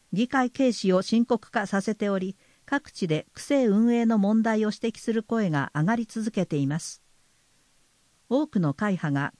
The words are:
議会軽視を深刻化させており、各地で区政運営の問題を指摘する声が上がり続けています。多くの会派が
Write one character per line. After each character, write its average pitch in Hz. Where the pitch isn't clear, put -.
議 220
会 254
軽 254
視 190
を 185
深 233
刻 -
化 202
さ 196
せ 214
て 208
お 196
り、 190
各 285
地 -
で 156
区 -
政 262
運 226
営 233
の 226
問 214
題 220
を 214
指 -
摘 226
す -
る 226
声 214
が 143
上 151
が 220
り 233
続 220
け 185
て -
い 139
ま 147
す。 -
多 285
く -
の 147
会 208
派 160
が 139